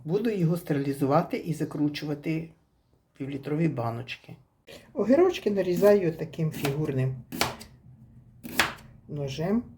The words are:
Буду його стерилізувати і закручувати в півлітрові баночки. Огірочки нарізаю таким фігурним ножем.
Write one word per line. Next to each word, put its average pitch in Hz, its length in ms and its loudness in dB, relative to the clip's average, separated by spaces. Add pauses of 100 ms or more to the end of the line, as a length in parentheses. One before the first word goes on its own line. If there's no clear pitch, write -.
Буду 214 240 0
його 175 280 2
стерилізувати 143 800 0
і 160 160 -4
закручувати 151 960 -4 (640)
в - 40 -20
півлітрові 147 500 -2
баночки. 120 680 -6 (580)
Огірочки 277 580 4
нарізаю 185 680 4
таким 156 340 -2
фігурним 135 640 -2 (1900)
ножем. 151 560 -4 (140)